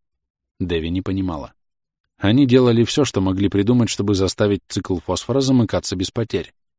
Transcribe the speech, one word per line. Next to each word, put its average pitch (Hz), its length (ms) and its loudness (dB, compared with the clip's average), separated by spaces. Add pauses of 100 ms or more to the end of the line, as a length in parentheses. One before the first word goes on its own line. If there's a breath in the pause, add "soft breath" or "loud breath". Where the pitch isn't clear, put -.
(600)
Дэви 85 300 -4
не 90 120 -2
понимала. 90 520 -6 (640)
Они 120 280 2
делали 120 400 4
все, 143 200 0
что 104 160 -2
могли 95 280 0
придумать, 113 400 2
чтобы 104 260 -2
заставить 98 520 0
цикл 92 320 -4
фосфора 120 420 -2
замыкаться 120 540 0
без 90 160 -6
потерь. - 420 -6 (260)